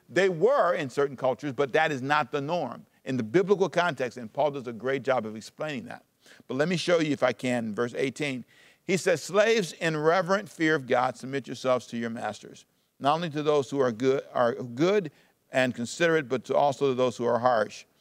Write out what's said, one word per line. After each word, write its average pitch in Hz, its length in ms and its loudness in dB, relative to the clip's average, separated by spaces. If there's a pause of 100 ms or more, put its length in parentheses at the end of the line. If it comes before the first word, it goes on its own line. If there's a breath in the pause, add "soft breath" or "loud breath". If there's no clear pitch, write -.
They 190 200 2
were 185 460 4
in 151 160 -2
certain 139 260 0
cultures, 131 360 -2
but 131 220 -2
that 156 180 4
is 127 100 -4
not 147 300 0
the 147 80 -2
norm. 139 460 -4 (180)
In 131 120 -4
the 123 60 -2
biblical 175 460 2
context, 143 500 -2
and 117 140 -14
Paul 143 200 0
does 135 140 -8
a 123 60 -8
great 123 320 -4
job 127 220 0
of 110 100 -8
explaining 139 480 -10
that. - 200 -16 (440 loud breath)
But 127 80 -4
let 151 120 2
me 185 80 0
show 170 220 2
you 156 140 2
if 131 100 0
I 127 100 4
can, 123 340 -2
in 107 80 -6
verse 120 200 -2
eighteen. 139 500 -4 (400 soft breath)
He 190 120 0
says, 175 260 0
"Slaves, 208 520 2
in 160 220 -2
reverent 180 520 2
fear 156 260 0
of 131 140 -4
God, 123 280 2
submit 135 300 -8
yourselves 127 420 -2
to 120 80 -10
your 117 140 -4
masters, 113 540 -10 (340)
not 139 160 2
only 170 160 -4
to 147 120 -4
those 147 280 2
who 139 80 -4
are 127 140 2
good, 131 400 0
are 123 220 2
good 151 580 0 (400 soft breath)
and 127 200 2
considerate, 156 560 0
but 120 160 -2
to 135 120 0
also 143 320 2
to 131 60 0
those 123 220 0
who 117 100 -2
are 120 120 2
harsh." 117 460 2 (160 soft breath)